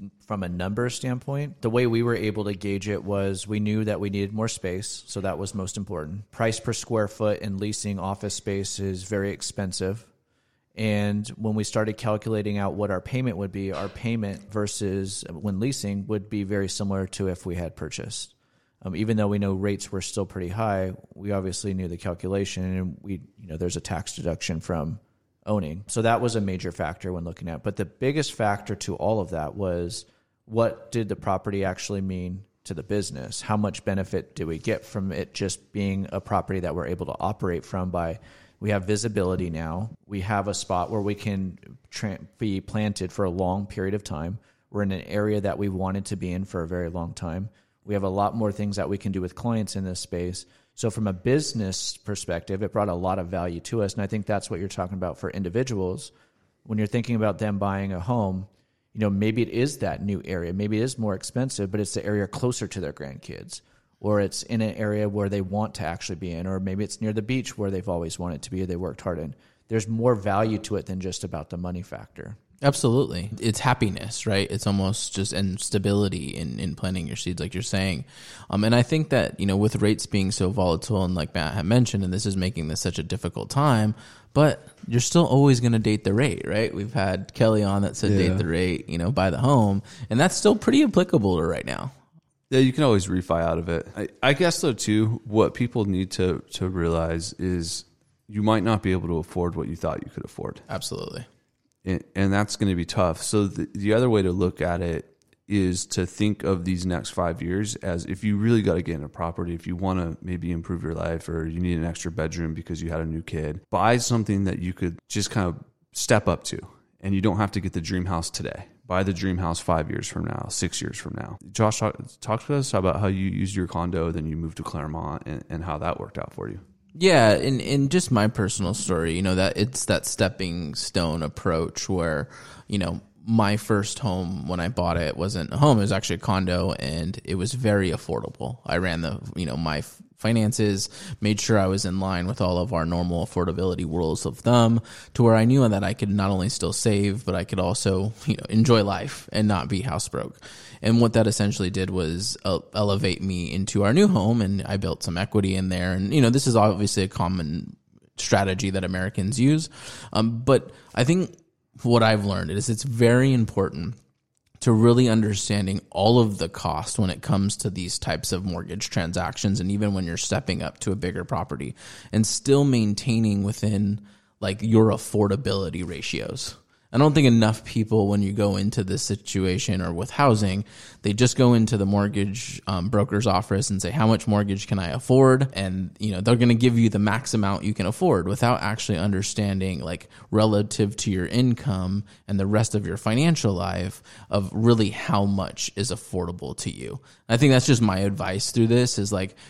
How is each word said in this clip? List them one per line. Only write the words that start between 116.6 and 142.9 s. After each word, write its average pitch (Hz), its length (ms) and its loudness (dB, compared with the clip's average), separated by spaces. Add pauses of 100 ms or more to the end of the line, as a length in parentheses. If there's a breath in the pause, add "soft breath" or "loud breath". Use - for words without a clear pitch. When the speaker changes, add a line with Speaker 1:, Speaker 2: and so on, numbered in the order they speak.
Speaker 3:
And 98 140 -2
you 95 80 2
don't 98 160 2
have 104 140 0
to 98 80 -2
get 90 120 -4
the 90 80 -4
dream 90 240 -2
house 85 240 -2
today. - 380 -8 (180)
Buy 90 180 0
the 95 120 0
dream 92 240 -2
house 85 220 -2
five 80 280 0
years - 200 -6
from 82 160 -4
now, - 260 -6
six - 320 -4
years - 160 -8
from - 180 -10
now. - 220 -10 (140)
Josh, 107 260 2
talk, - 180 -2 (240)
talk 110 260 -4
to 143 100 0
us 131 180 -2
about 92 260 2
how 101 60 2
you 95 200 0
used 95 280 -2
your 92 140 0
condo, 85 420 -2
then 80 160 -4
you 78 100 -4
moved 80 220 -6
to 80 40 -10
Claremont, 78 640 -6
and, 73 240 -10
and 82 160 -6
how 76 140 -4
that 78 220 -4
worked - 180 -10
out - 160 -10
for 50 140 -8
you. - 100 -10 (360)
Speaker 2:
Yeah, 156 420 6
in, 117 240 0
in 139 300 2
just 175 200 2
my 107 180 4
personal 101 460 0
story, 82 400 0
you 90 80 0
know, 92 140 2
that 92 200 2
it's - 280 0
that 90 220 0
stepping 87 680 -2
stone 82 480 -2
approach 82 640 -2
where, 82 400 0 (380 loud breath)
you 104 120 -2
know, 87 240 -2 (220)
my 104 340 4
first 101 400 0
home, 90 500 -4
when 90 100 -2
I 87 100 -2
bought 87 280 0
it, 82 200 -2
wasn't 90 360 -4
a - 60 -2
home. 139 200 6
It 101 40 4
was 101 100 2
actually 95 240 -2
a - 40 -8
condo, 92 520 0
and 82 520 -4
it 98 120 -4
was 92 160 -2
very 104 380 2
affordable. - 760 -6
I - 140 -2
ran 85 240 -2
the, 73 180 -4 (160)
you 90 80 -2
know, 65 120 -4
my 78 220 -2
f-, - 240 -10 (140)
finances, 107 720 2 (320 loud breath)
made 104 180 2
sure 110 200 4
I 95 80 4
was 95 180 0
in 92 160 -2
line 92 260 -2
with 104 140 -4
all 90 180 2
of 90 140 -2
our 82 140 0
normal 87 380 0